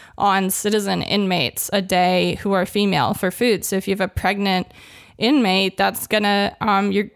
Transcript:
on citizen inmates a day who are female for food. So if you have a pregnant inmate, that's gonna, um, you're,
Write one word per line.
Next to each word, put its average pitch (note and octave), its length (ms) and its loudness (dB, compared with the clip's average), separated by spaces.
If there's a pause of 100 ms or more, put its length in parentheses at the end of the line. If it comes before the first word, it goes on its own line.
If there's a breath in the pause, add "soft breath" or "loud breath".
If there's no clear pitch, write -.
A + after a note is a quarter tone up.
(180 loud breath)
on F#3+ 320 2
citizen G3+ 520 -2
inmates F#3 680 -2
a G3+ 80 0
day F3+ 640 2
who G3 100 -2
are F#3 140 0
female F#3+ 480 0
for F#3 160 -2
food. A3+ 340 0
So G3 120 -2
if - 120 -4
you G3 40 0
have G3 80 -2
a F#3+ 80 -2
pregnant G3 600 -2 (500 loud breath)
inmate, G3 580 2
that's G3 300 0
gonna, G3+ 540 0
um, G3+ 320 2
you're, G3+ 240 -2